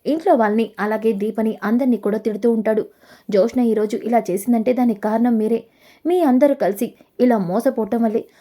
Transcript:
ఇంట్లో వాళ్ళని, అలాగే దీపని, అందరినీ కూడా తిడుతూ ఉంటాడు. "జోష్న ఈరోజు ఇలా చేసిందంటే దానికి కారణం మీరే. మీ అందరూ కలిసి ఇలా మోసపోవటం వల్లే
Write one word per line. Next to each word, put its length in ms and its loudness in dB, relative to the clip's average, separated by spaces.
ఇంట్లో 300 2
వాళ్ళని, 440 0
అలాగే 320 -2
దీపని, 520 -2
అందరినీ 340 0
కూడా 200 -2
తిడుతూ 340 -2
ఉంటాడు. 340 0
"జోష్న 280 2
ఈరోజు 380 0
ఇలా 340 0
చేసిందంటే 420 0
దానికి 280 0
కారణం 360 0
మీరే. 260 0
మీ 160 2
అందరూ 320 4
కలిసి 400 -2
ఇలా 180 4
మోసపోవటం 680 -2
వల్లే 220 -2